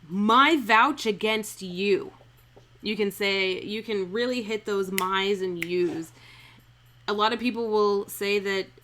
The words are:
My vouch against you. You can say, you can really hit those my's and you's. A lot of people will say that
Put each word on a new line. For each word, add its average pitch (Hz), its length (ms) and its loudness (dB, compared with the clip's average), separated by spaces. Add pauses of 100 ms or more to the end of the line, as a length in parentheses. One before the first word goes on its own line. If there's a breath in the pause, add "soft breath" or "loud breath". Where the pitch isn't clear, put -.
My 226 480 4
vouch 240 500 2
against 214 560 -4
you. 190 500 0 (680)
You 214 140 -4
can 202 140 0
say, 190 520 -2
you 214 200 -6
can 196 300 -4
really 247 300 -2
hit 214 220 -6
those 196 260 -2
my's 190 500 2
and 180 240 -2
you's. 170 460 -2 (1000 loud breath)
A 202 40 -2
lot 208 200 2
of 233 80 -4
people 233 280 -2
will 208 400 2
say 202 300 -2
that 196 280 -2 (180)